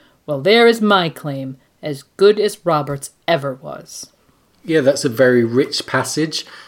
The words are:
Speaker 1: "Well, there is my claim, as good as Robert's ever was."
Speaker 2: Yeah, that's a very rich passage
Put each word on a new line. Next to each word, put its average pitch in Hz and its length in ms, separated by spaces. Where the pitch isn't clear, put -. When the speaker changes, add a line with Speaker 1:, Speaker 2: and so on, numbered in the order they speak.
Speaker 1:
"Well, 143 140
there 220 260
is 226 160
my 190 280
claim, 135 480
as 143 220
good 208 240
as 208 240
Robert's 143 460
ever 139 260
was." - 540
Speaker 2:
Yeah, 160 160
that's 139 240
a 143 40
very 123 360
rich 117 420
passage - 580